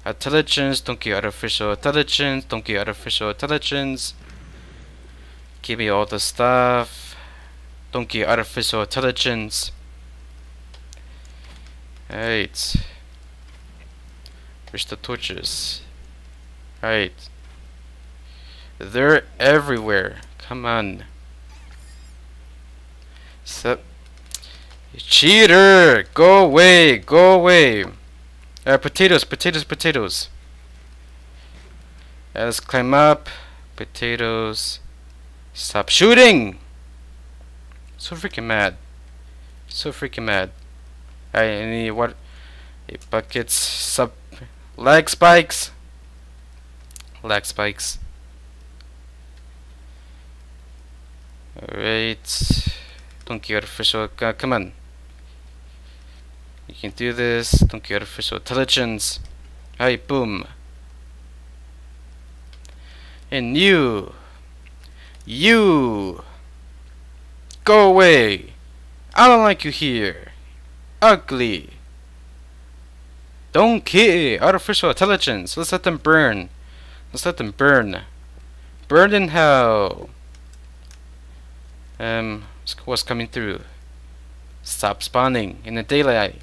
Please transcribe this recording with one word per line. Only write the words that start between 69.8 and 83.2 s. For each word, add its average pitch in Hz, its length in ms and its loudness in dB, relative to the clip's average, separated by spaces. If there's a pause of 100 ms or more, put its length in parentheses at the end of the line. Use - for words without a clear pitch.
Ugly. 123 640 0 (1800)
Don't 220 340 2
care. 170 560 2
Artificial 185 480 0
intelligence. 135 640 -2
Let's 160 160 -6
let 180 120 -4
them 170 140 -2
burn. 135 520 0 (640)
Let's - 140 -8
let 175 100 -6
them 110 140 -8
burn. 117 540 0 (840)
Burn 190 260 4
in 196 140 0
hell. 123 840 2 (1900)
Um, 110 460 -8 (400)
what's 123 180 -6
coming 117 240 -8